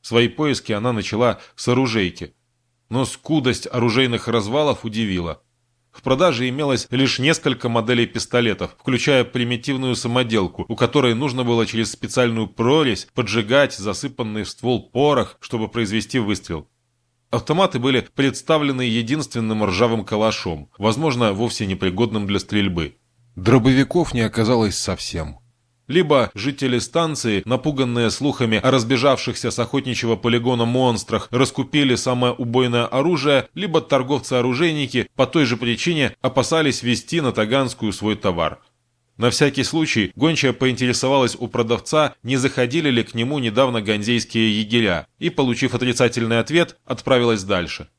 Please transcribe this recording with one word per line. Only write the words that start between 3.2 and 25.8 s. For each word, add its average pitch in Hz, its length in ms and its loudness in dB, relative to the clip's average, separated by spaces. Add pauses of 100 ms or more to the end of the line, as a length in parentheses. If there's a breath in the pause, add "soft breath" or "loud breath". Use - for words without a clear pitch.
оружейных 120 560 2
развалов 120 560 0
удивила. 98 560 -4 (520)
В - 100 -20
продаже 131 480 2
имелось 139 400 -2
лишь 131 280 2
несколько 135 520 0
моделей 117 340 2
пистолетов, 113 760 -2
включая 127 460 2
примитивную 123 720 -2
самоделку, 113 720 0
у 113 80 -6
которой 123 380 2
нужно 127 280 -2
было 117 220 2
через 113 260 -4
специальную 113 580 -2
прорезь 127 680 0
поджигать 117 600 2
засыпанный 107 680 -6
в 90 80 -8
ствол 117 400 -4
порох, 131 500 2
чтобы 110 280 -4
произвести 110 500 -2
выстрел. 98 500 -4 (640)
Автоматы 156 480 0
были 127 360 0
представлены 139 680 0
единственным 113 840 -2
ржавым 107 400 2
калашом, 104 720 -2
возможно, 117 560 0
вовсе 110 320 -2
непригодным 98 600 -2
для 98 140 0
стрельбы. 92 560 -2 (400)
Дробовиков 131 760 4
не 123 80 -2
оказалось 110 560 2
совсем. 80 640 -6 (540)